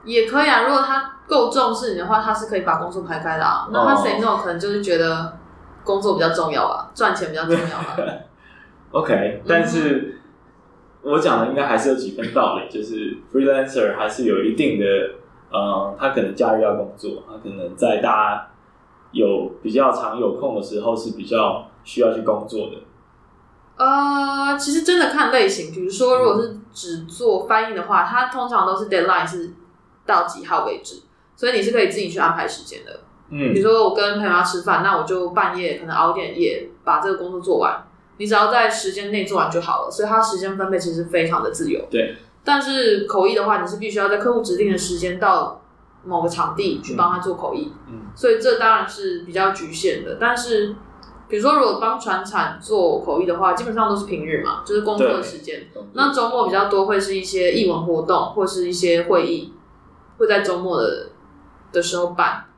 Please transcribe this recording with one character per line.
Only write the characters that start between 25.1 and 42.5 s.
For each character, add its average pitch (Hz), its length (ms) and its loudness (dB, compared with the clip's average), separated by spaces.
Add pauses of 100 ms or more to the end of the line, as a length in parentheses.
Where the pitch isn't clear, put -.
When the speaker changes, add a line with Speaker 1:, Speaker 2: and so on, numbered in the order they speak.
Speaker 1:
类 240 160 6
型， 175 240 -4
比 185 100 -8
如 185 80 -4
说 254 300 4
如 254 60 4
果 214 160 4
是 226 160 -6 (160)
只 165 320 -10
做 190 420 0
翻 220 240 0
译 208 40 -8
的 175 80 -6
话， 185 200 2
Speaker 2:
嗯。 - 40 2
Speaker 1:
他 254 180 0
通 254 240 -6
常 202 160 2
都 190 100 0
是 196 140 -6
deadline 175 360 2
是 175 280 -8 (520)
到 180 180 2
几 - 240 -8
号 - 180 0
为 - 180 -6
止， - 180 -16 (340)
所 240 120 -2
以 254 60 2
你 220 80 2
是 214 100 0
可 233 80 2
以 196 80 4
自 190 100 -2
己 190 120 -4
去 170 100 -6
安 165 140 2
排 160 120 -4
时 - 200 -10
间 - 180 -16
的。 - 160 -18 (300)
Speaker 2:
嗯。 143 240 -2
Speaker 1:
比 196 80 4
如 214 80 4
说 226 180 6
我 190 80 0
跟 202 200 0
朋 208 80 -2
友 196 60 0
要 180 140 4
吃 175 200 -2
饭， 185 200 2
那 196 140 2
我 156 60 -2
就 180 260 -2
半 180 280 0
夜 175 200 -2
可 - 80 -12
能 160 100 -6
熬 165 160 4
点 175 260 -4
夜， - 340 0 (120)
把 151 160 2
这 196 100 0
个 185 80 -2
工 180 140 -8
作 185 80 -8
做 180 180 0
完， 95 240 0 (360)
你 208 100 -6
只 214 60 2
要 214 180 4
在 233 180 4
时 - 220 -4
间 202 200 -8
内 208 120 0
做 196 140 -2
完 156 120 2
就 165 120 -2
好 - 240 -2
了， - 40 -8
所 214 160 -2
以 214 40 -4
他 220 120 4
时 202 160 0
间 190 200 -6
分 196 120 -4
配 190 80 0
其 170 160 -2
实 170 120 -4
非 170 200 0
常 165 160 0
的 104 80 -2
自 - 220 -4
由。 - 80 0 (100)
Speaker 2:
对。 - 280 -2 (260)
Speaker 1:
但 285 180 2